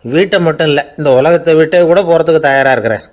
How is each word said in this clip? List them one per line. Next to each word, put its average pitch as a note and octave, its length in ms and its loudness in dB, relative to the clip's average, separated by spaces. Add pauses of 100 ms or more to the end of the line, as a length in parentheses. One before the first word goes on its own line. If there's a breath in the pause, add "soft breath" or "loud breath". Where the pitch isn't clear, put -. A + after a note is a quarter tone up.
வீட்டை F3+ 360 -2
மட்டும் D#3+ 280 -2
இல்ல, C#3+ 300 -2
இந்த D3 160 0
உலகத்தை D#3+ 420 2
விட்டே D#3+ 260 2
கூட F3 200 2
போறதுக்கு E3 380 0
தயாரா C3+ 320 0
இருக்கிறேன். A2 300 -4 (120)